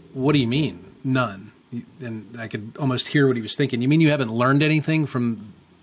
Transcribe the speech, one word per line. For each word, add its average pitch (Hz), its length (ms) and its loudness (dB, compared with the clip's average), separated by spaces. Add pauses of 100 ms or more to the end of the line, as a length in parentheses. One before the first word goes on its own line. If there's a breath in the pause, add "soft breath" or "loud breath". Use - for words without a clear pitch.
(140)
"What 135 200 0
do 147 60 4
you 117 80 2
mean, 127 360 -2 (180)
none?" 113 480 -2 (500)
And 113 380 -12
I 113 80 -12
could 110 320 -10
almost 127 300 -2
hear 143 180 4
what 127 100 2
he 113 60 -6
was 104 140 -6
thinking. 123 260 0
"You 127 60 0
mean 156 120 4
you 156 100 6
haven't 135 220 0
learned 127 300 4
anything 156 420 2
from 117 480 -4 (300)